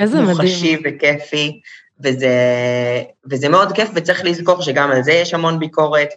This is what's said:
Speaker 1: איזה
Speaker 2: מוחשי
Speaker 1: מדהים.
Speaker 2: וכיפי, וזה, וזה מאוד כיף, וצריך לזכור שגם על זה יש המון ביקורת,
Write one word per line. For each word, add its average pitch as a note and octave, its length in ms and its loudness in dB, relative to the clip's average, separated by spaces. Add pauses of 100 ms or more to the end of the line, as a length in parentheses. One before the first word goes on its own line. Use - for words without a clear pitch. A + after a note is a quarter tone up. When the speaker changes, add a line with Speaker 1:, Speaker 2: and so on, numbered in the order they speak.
Speaker 1:
איזה A3 200 2
Speaker 2:
מוחשי F3 560 2
Speaker 1:
מדהים. D3 200 -6
Speaker 2:
וכיפי, D3 640 -2 (440)
וזה, C3 240 0 (1000)
וזה C3+ 180 -2
מאוד F#3+ 240 4
כיף, G#3 220 -2
וצריך F3 300 -2
לזכור F3 380 0
שגם C#3+ 280 0
על B2+ 120 2
זה D3 100 2
יש E3+ 220 0
המון E3 240 -2
ביקורת, D3+ 580 0